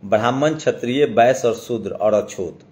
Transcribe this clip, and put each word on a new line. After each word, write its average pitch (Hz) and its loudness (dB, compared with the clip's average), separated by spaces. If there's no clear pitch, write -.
ब्राह्मण, 123 0
क्षत्रिय, 131 0
वैश्य 120 4
और 113 2
शूद्र 110 -6
और 107 0
अछूत। 98 -4